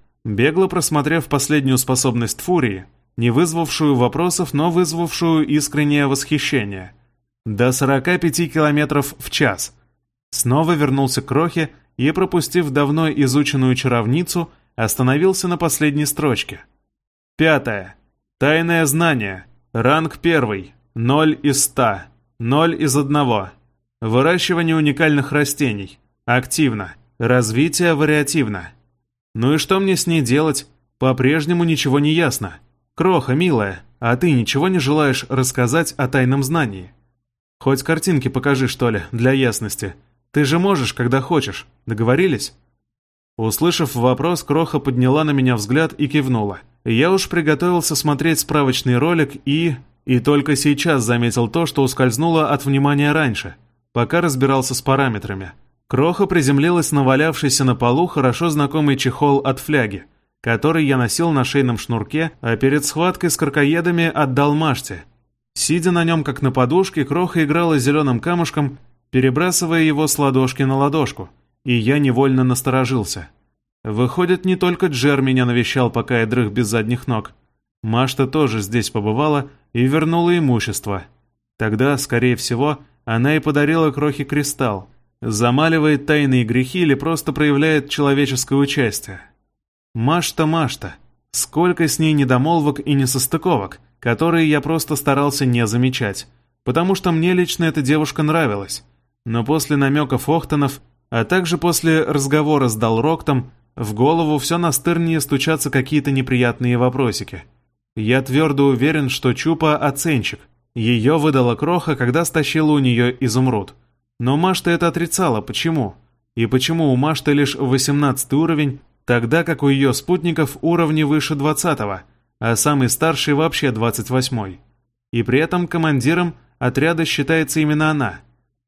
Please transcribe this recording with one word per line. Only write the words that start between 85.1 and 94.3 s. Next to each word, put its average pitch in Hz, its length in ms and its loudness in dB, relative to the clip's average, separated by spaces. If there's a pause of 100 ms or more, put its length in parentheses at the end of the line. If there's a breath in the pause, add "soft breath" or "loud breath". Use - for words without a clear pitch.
Замаливает 143 840 2
тайные 139 380 2
грехи 127 360 -2
или 156 140 4
просто 151 380 -2
проявляет 147 580 2
человеческое 139 640 0
участие. 131 640 -2 (720)
Машта, 156 520 0
Машта. 156 500 -4 (360)
Сколько 170 560 0
с - 120 -4
ней 156 140 2
недомолвок 143 720 2
и 147 80 0
несостыковок, 135 880 -2 (200)
которые 160 500 0